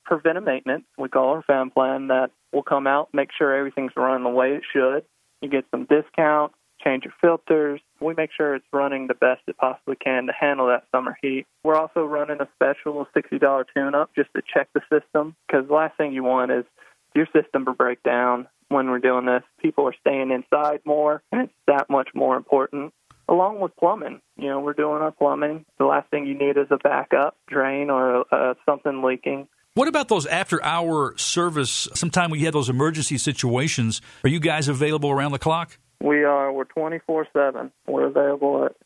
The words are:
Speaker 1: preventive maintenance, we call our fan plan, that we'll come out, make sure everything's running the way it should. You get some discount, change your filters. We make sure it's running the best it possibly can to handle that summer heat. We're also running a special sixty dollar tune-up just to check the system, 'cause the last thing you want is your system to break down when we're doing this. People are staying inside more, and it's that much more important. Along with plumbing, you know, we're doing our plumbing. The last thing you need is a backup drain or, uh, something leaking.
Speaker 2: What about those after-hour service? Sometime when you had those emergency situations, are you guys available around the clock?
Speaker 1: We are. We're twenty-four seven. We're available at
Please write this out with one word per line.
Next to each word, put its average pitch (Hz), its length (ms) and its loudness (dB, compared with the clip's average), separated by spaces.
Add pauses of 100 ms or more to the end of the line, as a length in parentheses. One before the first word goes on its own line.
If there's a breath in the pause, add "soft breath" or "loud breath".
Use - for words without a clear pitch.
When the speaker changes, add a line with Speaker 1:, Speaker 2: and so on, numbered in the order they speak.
Speaker 1:
preventive 165 400 -2
maintenance, 131 400 -2 (140)
we 135 100 -6
call 131 220 2
our 151 120 -2
fan 131 280 0
plan, 135 380 0
that 131 220 2 (220)
we'll 143 100 0
come 139 240 0
out, 139 260 2
make 139 240 -2
sure 139 180 2
everything's 135 420 -4
running 131 280 0
the 123 60 0
way 127 220 2
it 143 100 -6 (100)
should. 139 320 0 (360)
You 143 80 -8
get 135 220 -2
some 127 140 -6
discount, 151 680 2 (300)
change 131 220 -2
your - 160 -16
filters. 156 600 2 (200)
We 160 140 -4
make 160 220 -2
sure 147 180 0
it's 131 180 -8
running 139 340 -2
the 127 80 -2
best 127 320 2
it - 100 -8
possibly 131 400 -2
can 131 300 -2
to 127 60 -4
handle 139 360 0
that 123 160 2 (100)
summer 127 260 -2
heat. 135 260 -4 (180)
We're 156 120 4
also 160 280 0
running 147 360 -4
a 139 140 -4
special 143 600 -2
sixty - 240 -2
dollar 135 360 2
tune-up 143 400 0
just - 200 -2
to - 80 -6
check - 300 -2
the 139 80 0 (100)
system, 151 440 0 (160)
'cause 135 160 2
the 147 80 0
last 156 220 0
thing 147 160 -2
you 131 120 -4
want 127 280 2
is 123 120 0 (500 soft breath)
your 156 200 4
system 139 300 2
to 131 80 -2
break 123 300 -2
down 123 440 0 (220)
when 135 220 0
we're 123 80 0
doing 127 260 2
this. 123 180 2 (180)
People 147 280 0
are 120 120 -6
staying 135 300 0
inside 147 540 0
more, 151 380 0 (100)
and 240 100 -2
it's 262 100 -6 (140)
that 143 240 2
much 135 240 0
more 131 220 2
important. 143 560 -2 (360)
Along 190 320 2
with 175 160 -6
plumbing, 170 440 0 (160)
you 143 120 -6
know, 139 120 -2
we're 147 120 -4
doing 151 300 -2
our 156 80 -2
plumbing. 147 540 -2 (140)
The 135 60 2
last 143 260 2
thing 147 160 -2
you 139 80 -4
need 139 220 0
is 139 140 0
a 135 80 2
backup 139 580 0 (100)
drain 139 440 -2
or, 127 420 2
uh, 131 220 2 (100)
something 143 380 -2
leaking. 135 460 -4 (260)
Speaker 2:
What 269 140 2
about 294 200 -2
those 180 180 2
after-hour 160 920 -2
service? 156 760 -2
Sometime 175 360 -2
when 156 100 -4
you 156 60 0
had 156 80 -2
those 135 160 0
emergency 147 480 -2
situations, 123 840 -2 (240 loud breath)
are 135 40 4
you 160 120 0
guys 151 280 0
available 147 420 0
around 143 220 0
the 139 60 -4
clock? 160 400 -4 (220)
Speaker 1:
We 147 240 2
are. 139 280 2
We're 135 120 -4
twenty-four 160 680 -6
seven. 135 400 0 (140)
We're 139 200 0
available 139 580 0
at 135 220 -4